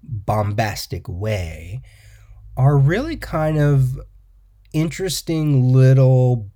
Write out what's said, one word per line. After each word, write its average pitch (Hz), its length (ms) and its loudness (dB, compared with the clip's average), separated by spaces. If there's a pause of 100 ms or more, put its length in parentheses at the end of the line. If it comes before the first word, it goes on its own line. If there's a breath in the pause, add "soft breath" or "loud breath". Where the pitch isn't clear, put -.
bombastic 104 1040 -6
way, 90 760 -8 (760 soft breath)
are 143 200 4
really 202 380 0
kind 156 440 -4
of 135 400 0 (720)
interesting 156 1000 0
little 131 840 4